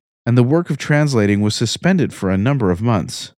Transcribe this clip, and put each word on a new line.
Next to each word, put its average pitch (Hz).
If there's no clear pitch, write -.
and 117
the 123
work 156
of 151
translating 123
was 107
suspended 151
for 95
a 95
number 117
of 87
months. -